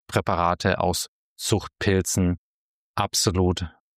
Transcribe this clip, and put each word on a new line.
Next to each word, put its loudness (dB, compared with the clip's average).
Präparate 0
aus -2
Zuchtpilzen 0
absolut 0